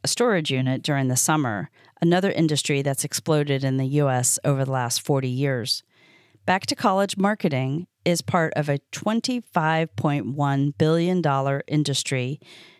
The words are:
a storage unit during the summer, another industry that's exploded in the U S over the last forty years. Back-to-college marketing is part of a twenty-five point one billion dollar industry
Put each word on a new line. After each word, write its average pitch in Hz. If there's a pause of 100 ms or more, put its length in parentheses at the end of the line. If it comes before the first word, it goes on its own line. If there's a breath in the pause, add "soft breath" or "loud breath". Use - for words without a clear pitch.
a -
storage 196
unit 131
during 139
the 127
summer, 139 (320 soft breath)
another 180
industry 151
that's 139
exploded 147
in 135
the 135
U 143
S 127
over 135
the 135
last 123
forty 135
years. 127 (640 soft breath)
Back-to-college 196
marketing 160 (180)
is 170
part 165
of 147
a 143 (100)
twenty-five 190
point 143
one 143
billion 170
dollar 139
industry 139 (400 loud breath)